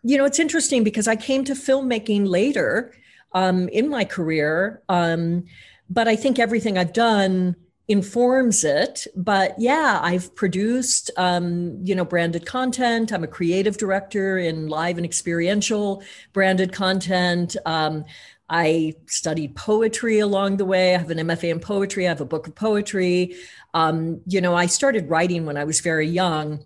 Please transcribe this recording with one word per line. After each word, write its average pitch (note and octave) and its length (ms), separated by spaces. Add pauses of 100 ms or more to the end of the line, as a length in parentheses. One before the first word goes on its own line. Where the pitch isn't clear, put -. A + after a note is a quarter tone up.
you C4 140
know, C#4 80
it's C#4 140
interesting D4+ 460
because G#3+ 240
I A3+ 80
came C4+ 280
to C#4 80
filmmaking A#3 760
later, F#3+ 640 (380)
um, F#3 360
in B3 200
my B3+ 160
career, D#3+ 840
um, E3+ 560 (440)
but A3+ 200
I A3 80
think B3+ 220
everything A3 400
I've F3+ 140
done F#3+ 640 (320)
informs A#3+ 760
it. D3+ 420 (100)
But F#3+ 420
yeah, C4 440
I've F3 320
produced, G#3+ 800
um, F3 680
you F#3+ 120
know, F#3 100
branded E3+ 420
content. A#3+ 680
I'm E3+ 120
a D#3 40
creative F#3+ 500
director G3 600
in D#3+ 300
live E3 300
and E3+ 80
experiential G3 960 (300)
branded F#3+ 400
content. F3+ 920
Um, D#3 400 (460)
I D#3+ 440 (120)
studied D#3+ 500
poetry A3 600
along G3 380
the G3 80
way. F#3 300
I F3 40
have E3+ 120
an D#3+ 80
M E3 120
F E3 140
A E3+ 60
in E3 100
poetry. G3 460
I F3 40
have D3+ 100
a C#3 60
book D#3+ 200
of D#3+ 80
poetry. F#3 800 (380)
Um, D#3+ 520
you F#3 140
know, F3 140
I F3 120
started G#3+ 420
writing E3 360
when D3 140
I D3 60
was D#3 160
very D#3+ 280
young D#3 560